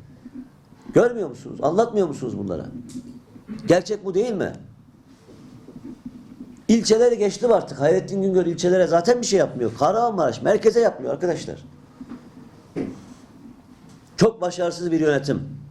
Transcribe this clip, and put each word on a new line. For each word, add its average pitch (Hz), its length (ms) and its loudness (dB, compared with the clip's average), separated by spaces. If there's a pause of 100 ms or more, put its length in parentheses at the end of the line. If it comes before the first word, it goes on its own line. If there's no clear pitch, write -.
(960)
Görmüyor 233 340 2
musunuz? 120 340 -14
Anlatmıyor 190 460 2
musunuz 117 300 -8
bunlara? 92 280 -6 (1000)
Gerçek 190 380 0
bu 190 100 -6
değil 226 180 0
mi? 127 200 -4 (2250)
İlçeleri 226 500 4
geçtim 208 340 2
artık. 160 280 0
Hayrettin 165 420 2
Güngör 185 240 2
ilçelere 180 400 2
zaten 175 340 2
bir 233 60 -4
şey 196 120 2
yapmıyor. 123 400 0
Kahramanmaraş 170 640 0
merkeze 208 380 2
yapmıyor 131 320 0
arkadaşlar. 147 520 -6 (2500)
Çok 220 240 2
başarısız 175 520 -4
bir 160 80 2
yönetim. 143 580 0 (120)